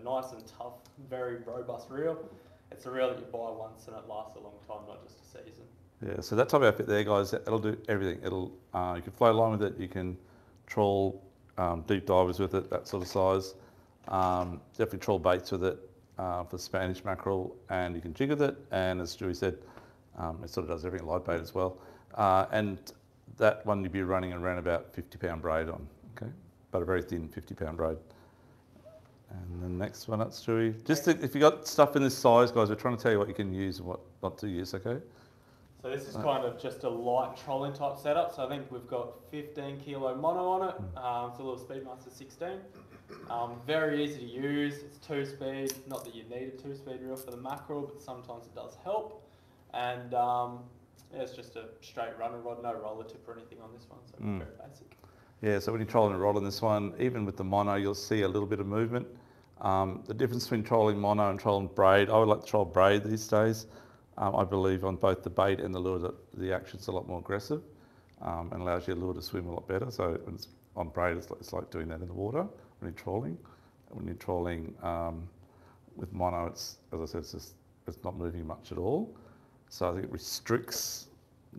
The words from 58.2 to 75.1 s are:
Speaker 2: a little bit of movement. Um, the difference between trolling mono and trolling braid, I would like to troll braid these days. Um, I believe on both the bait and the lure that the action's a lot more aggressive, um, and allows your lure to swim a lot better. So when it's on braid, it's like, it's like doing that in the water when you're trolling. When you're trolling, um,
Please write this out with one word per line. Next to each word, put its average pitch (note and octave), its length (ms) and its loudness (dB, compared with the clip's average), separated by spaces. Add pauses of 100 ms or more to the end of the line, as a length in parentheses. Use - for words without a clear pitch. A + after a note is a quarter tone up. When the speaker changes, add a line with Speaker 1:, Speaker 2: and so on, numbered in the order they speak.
Speaker 2:
a F#2+ 60 4
little G2+ 200 0
bit G#2 120 0
of G2 60 -2
movement. A2+ 400 0 (540)
Um, F#2+ 460 2
the A2 80 -6
difference A#2+ 300 0
between A2 200 0
trolling G#2+ 340 6
mono G2+ 320 4
and F#2+ 80 -2
trolling G2 300 2
braid, G2 400 8
I A2 100 8
would A2 100 8
like G#2 120 6
to - 60 -14
troll G#2 180 4
braid F#2+ 400 8
these A2 240 -2
days. A2 380 4 (500)
Um, G2 200 2
I G2+ 80 6
believe F#2+ 400 2
on F#2+ 120 0
both F#2 260 4
the F#2+ 80 -6
bait F#2+ 300 4
and F#2 140 -2
the F#2 60 -2
lure F#2 180 0
that E2+ 160 -2 (200)
the F#2 180 -4
action's F2+ 360 -6
a F#2+ 40 -4
lot F2+ 140 -4
more F2+ 120 -6
aggressive, G#2+ 440 -4 (600)
um, E2+ 300 -6
and F2 100 -6
allows F2+ 240 0
your F#2 100 -2
lure F2+ 160 -2
to E2 100 -6
swim F2+ 260 -6
a E2+ 40 -6
lot - 160 -8
better. G2 220 -2
So F2+ 220 0 (120)
when - 120 -10
it's - 120 -16 (280)
on F2 120 -4
braid, F2 280 0
it's - 140 -10
like, - 100 -10
it's - 120 -12
like E2+ 180 -6
doing E2 180 -6
that E2 120 -8
in F2+ 60 -8
the F2 80 -10
water G#2+ 280 -2 (360)
when F2 140 -8
you're - 0 -
trolling. C3 440 -4 (540)
When E2+ 160 -10
you're F2 100 -6
trolling, F2 640 -4
um, E2+ 460 -4 (680)